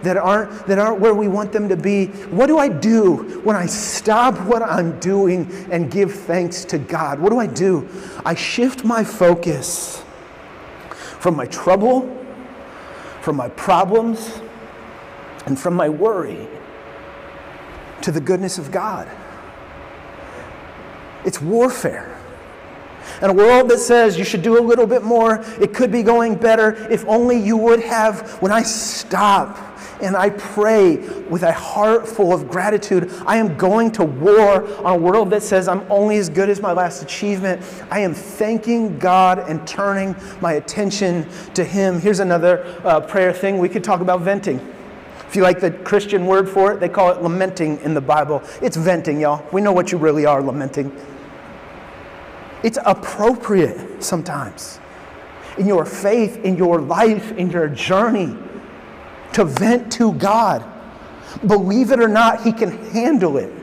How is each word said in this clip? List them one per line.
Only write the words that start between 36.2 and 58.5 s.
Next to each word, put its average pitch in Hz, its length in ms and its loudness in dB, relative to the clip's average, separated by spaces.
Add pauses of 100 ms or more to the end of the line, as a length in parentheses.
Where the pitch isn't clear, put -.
good 185 220 0
as 202 120 2
my 190 120 0
last 175 280 -2
achievement. 190 600 -4 (280)
I 196 100 -2
am 185 140 0
thanking 220 840 -2
God 185 400 4 (100)
and 156 160 -6
turning 196 520 -4 (240)
my 170 120 0
attention 180 720 -2 (280)
to 180 100 0
Him. 185 380 0
Here's 196 180 2
another, 175 460 2 (180)
uh, 165 160 4
prayer 185 320 0
thing. 196 280 -2
We 180 100 2
could 190 140 -4
talk 190 180 0
about 180 200 0
venting. 190 380 -2 (640)
If - 120 -6
you 196 40 4
like 180 200 4
the 180 100 0
Christian 202 540 0
word 190 240 4
for 196 240 4
it, - 80 -4
they 175 80 0
call 180 220 4
it 180 100 -2
lamenting 170 580 -2
in 151 140 -4
the 147 80 0
Bible. 147 420 0 (180)
It's 240 140 -2
venting, 160 460 0
y'all. 147 320 0
We 190 80 2
know 208 100 2
what 180 220 2
you 180 40 0
really 151 280 2
are 143 160 4
lamenting. 135 520 -4 (1700)
It's - 240 -2
appropriate 202 1160 0
sometimes 147 760 -8 (800)
in 196 100 0
your - 160 2
faith, 202 600 0
in 185 100 2
your 170 240 4
life, 185 540 0
in 180 180 -2
your 160 160 0
journey 190 720 0 (960)